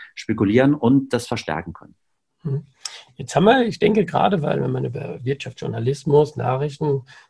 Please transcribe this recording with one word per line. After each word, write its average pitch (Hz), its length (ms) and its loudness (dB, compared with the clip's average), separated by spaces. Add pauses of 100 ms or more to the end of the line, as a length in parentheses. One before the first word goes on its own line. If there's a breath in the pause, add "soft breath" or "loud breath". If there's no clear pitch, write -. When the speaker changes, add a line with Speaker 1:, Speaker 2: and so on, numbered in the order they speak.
(140 loud breath)
Speaker 1:
spekulieren 113 600 2
und 135 380 2
das 117 160 -2
verstärken 82 460 -6
können. - 220 -20 (480)
Speaker 2:
Mhm. 139 200 -6 (540 loud breath)
Jetzt - 180 -6
haben 170 100 4
wir, 240 200 6
ich 208 140 -6
denke 208 260 2
gerade, 180 360 0
weil 139 200 -2
wenn 131 100 -2
man 131 140 -4
über 131 380 -10
Wirtschaftsjournalismus, 135 1120 -2
Nachrichten 135 640 -2 (280 soft breath)